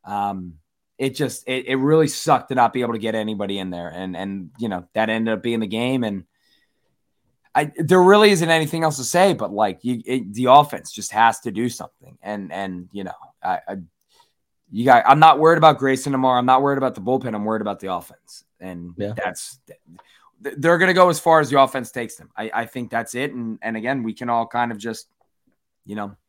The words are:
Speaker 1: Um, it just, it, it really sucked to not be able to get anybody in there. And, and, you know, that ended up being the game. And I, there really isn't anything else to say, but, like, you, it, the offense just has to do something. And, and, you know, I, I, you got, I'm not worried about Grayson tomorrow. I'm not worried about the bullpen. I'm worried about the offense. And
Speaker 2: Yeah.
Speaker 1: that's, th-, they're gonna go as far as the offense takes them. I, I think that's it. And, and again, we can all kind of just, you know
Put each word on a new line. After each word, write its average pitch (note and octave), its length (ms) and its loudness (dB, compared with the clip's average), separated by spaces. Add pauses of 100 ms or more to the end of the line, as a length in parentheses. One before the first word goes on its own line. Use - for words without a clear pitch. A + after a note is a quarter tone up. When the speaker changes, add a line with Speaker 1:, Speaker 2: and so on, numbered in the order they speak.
Speaker 1:
Um, F#2+ 540 -8 (380)
it C3+ 160 -4
just, C3+ 320 -6
it, B2+ 220 -6
it C3 80 -2
really D3 320 2
sucked D3 420 -2
to C3+ 60 -4
not A#2+ 160 2
be B2+ 100 -4
able A#2 120 -2
to A2 60 -6
get A2 160 -4
anybody G#2 440 -6
in F#2 100 -8
there. F2 200 -10
And, F2+ 260 -10
and, F#2+ 420 -10
you A2+ 120 -6
know, F2+ 240 -8
that A2 160 -2
ended A2+ 240 -2
up F#2+ 100 -6
being A#2 160 -4
the G#2+ 80 -4
game. A#2+ 380 -2
And G2 180 -6 (1300)
I, D3+ 220 0
there F3+ 260 4
really G#3 280 8
isn't E3 180 0
anything D#3+ 340 0
else D3 140 0
to C3 80 -8
say, F#3 280 2
but, G2+ 180 -6
like, G2+ 300 -2
you, A#2+ 240 -4
it, A2 280 -6
the B2 120 -4
offense C#3 460 4
just - 220 -12
has A2+ 260 2
to A2+ 120 -10
do A2+ 180 -4
something. - 520 -16
And, G2 300 -10
and, F2+ 400 -10
you G2 140 -10
know, F2 80 -12 (280)
I, F2+ 240 -4
I, G2 100 -10 (960)
you A2 120 -6
got, B2 240 6
I'm C#3+ 120 8
not D#3 200 8
worried D#3+ 180 6
about D#3 200 6
Grayson C3+ 340 -2
tomorrow. C3 260 2
I'm B2 80 0
not C3 160 6
worried C#3 160 0
about C3 180 -2
the G#2 60 -14
bullpen. B2 320 -2
I'm G#2 120 -6
worried A2 160 -2
about G2+ 180 -6
the F#2+ 140 -8
offense. - 500 -14 (160)
And F2 380 -16
Speaker 2:
Yeah. G2+ 180 -8
Speaker 1:
that's, F#2+ 520 -10
th-, - 920 -18
they're E3 200 2
gonna F#3 160 2
go F3+ 160 6
as D#3+ 100 -2
far D#3+ 200 4
as C#3 100 0
the C#3 120 4
offense C3 300 0
takes A#2 260 -10
them. - 180 -20
I, A2 180 -8
I A#2 120 -4
think B2 260 -12
that's A#2 240 -6
it. C#3 160 -6
And, A2+ 300 -10
and A2 160 -6
again, B2 260 -4
we A2 100 -6
can B2 160 -10
all A#2 180 -2
kind A#2+ 260 -4
of G#2+ 40 -12
just, A2 300 -12 (800)
you G2+ 100 -14
know G#2 220 -12 (120)